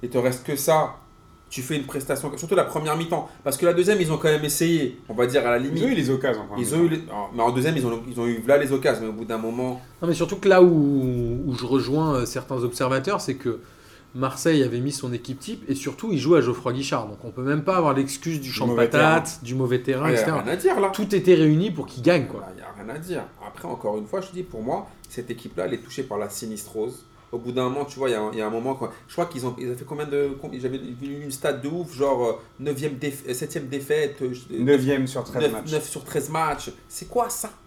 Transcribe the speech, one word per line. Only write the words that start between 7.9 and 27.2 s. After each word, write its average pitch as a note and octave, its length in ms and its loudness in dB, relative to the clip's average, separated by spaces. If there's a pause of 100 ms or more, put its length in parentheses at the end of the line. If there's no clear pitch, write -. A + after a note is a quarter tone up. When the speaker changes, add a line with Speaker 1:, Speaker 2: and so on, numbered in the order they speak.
Speaker 1:
ils B2 100 -8
ont A#2 80 0
eu, A#2 200 -2
là, C#3 120 8
les C#3 140 2
occasions, C3 300 2
mais A2 60 -4
au G#2+ 40 -6
bout A2 120 -8
d'un A2+ 140 -4
moment. B2 420 -4 (220)
Speaker 3:
Non, E3+ 60 0
mais E3+ 60 2
surtout E3+ 220 -2
que G3 120 0
là F#3 140 10
où, C3 840 4
où C3+ 80 -2
je A#2+ 100 -6
rejoins, C3+ 500 2
euh, B2 120 0
certains C3 380 -6
observateurs, C3 560 0
c'est C3 160 -4
que A2+ 240 -4 (560)
Marseille C3+ 480 2
avait A#2+ 160 -2
mis C3+ 100 -2
son C3 220 -6
équipe B2 260 -8
type - 300 -12
et C3+ 80 2
surtout, - 360 -6
il D#3+ 60 2
joue D3 160 4
à D#3 60 8
Geoffroy A#2+ 320 0
Guichard. C3 340 -2
Donc, G#2 180 -12
on A#2+ 60 -10
peut B2+ 120 -8
même C#3+ 200 0
pas F#3 140 2
avoir D#3 180 4
l'excuse C#3 460 -2
du C3 80 -10
Speaker 2:
Du B2 40 -8
Speaker 3:
champ A#2 140 -2
de A#2+ 40 2
Speaker 2:
mauvais A#2 180 4
terrain. D#3 260 6
Speaker 3:
patates, - 280 -2
du A#2+ 120 -6
mauvais B2+ 260 2
terrain, C3 260 0
Speaker 1:
Ah, D#3+ 40 2
y B2 40 4
a - 20 4
Speaker 3:
et - 20 4
cetera. G#2+ 240 2
Speaker 1:
rien A#2+ 100 -2
à F3 40 -2
dire, A3 240 2
là. G3 120 4
Speaker 3:
Tout G3+ 220 -2
était F3+ 200 8
réuni D#3 360 6
pour D#3 160 -6
qu'il - 160 -12
gagne, D#3 240 4
quoi. A2 140 -10
Speaker 1:
Bah, F#2+ 180 -14
y - 40 -16
a G2+ 220 -14
rien A2+ 100 -10
à D3+ 40 -10
dire. E3 240 -8 (240)
Après, - 220 -14
encore - 300 -4
une G#2 80 -8
fois, - 140 -4
je F#3+ 80 -10
te - 40 -20
dis, F3+ 100 -8
pour A2+ 200 -10
moi, C#3+ 260 -4 (260)
cette F#2 160 -8
équipe-là, F#2+ 360 -6
elle F2+ 80 -2
est - 100 -8
touchée - 180 -8
par G2+ 160 -6
la G#2 100 -6
sinistrose. A2 760 -8 (260)